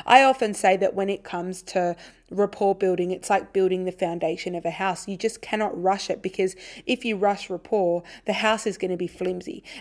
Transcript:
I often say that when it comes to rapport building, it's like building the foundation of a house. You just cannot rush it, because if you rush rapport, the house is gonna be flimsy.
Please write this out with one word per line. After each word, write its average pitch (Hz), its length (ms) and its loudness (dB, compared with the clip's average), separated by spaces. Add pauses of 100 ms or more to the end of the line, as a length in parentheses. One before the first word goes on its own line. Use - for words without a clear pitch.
I 262 160 8
often 254 320 2
say 190 220 4
that 185 180 0
when 196 120 -2
it 196 160 -4
comes 180 380 -8
to 175 340 -2 (360)
rapport 196 420 2
building, 180 380 0
it's 180 180 -6
like 196 240 2
building 185 320 2
the 180 60 -2
foundation 175 640 -2
of 165 100 -6
a 170 60 -2
house. 185 360 -4
You 196 100 -6
just 220 240 -4
cannot 214 400 -4
rush 190 280 0
it, - 120 -6
because 190 340 -2 (320)
if 247 180 0
you 220 100 0
rush 196 320 0
rapport, 175 540 0 (240)
the 214 80 0
house 214 320 0
is 202 140 -2
gonna 185 180 -2
be 175 100 -4
flimsy. 180 560 -6 (180)